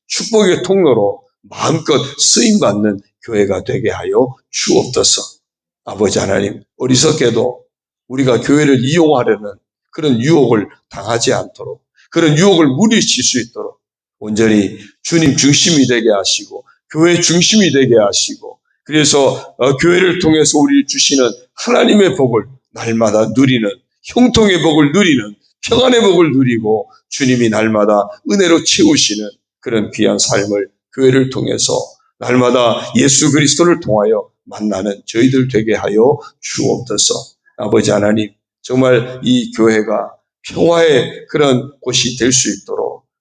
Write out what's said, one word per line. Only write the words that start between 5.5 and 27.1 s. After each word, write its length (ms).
아버지 340
하나님, 440
어리석게도 880
우리가 340
교회를 420
이용하려는 720
그런 300
유혹을 460
당하지 440
않도록, 500
그런 260
유혹을 300
물리칠 560
수 180
있도록 400
온전히 580
주님 320
중심이 520
되게 220
하시고 560
교회 280
중심이 520
되게 260
하시고, 640
그래서, 720
어, 180
교회를 440
통해서 380
우리를 300
주시는 420
하나님의 500
복을 300
날마다 640
누리는, 340
형통의 560
복을 320
누리는, 420
평안의 320
복을 320
누리고 580
주님이 400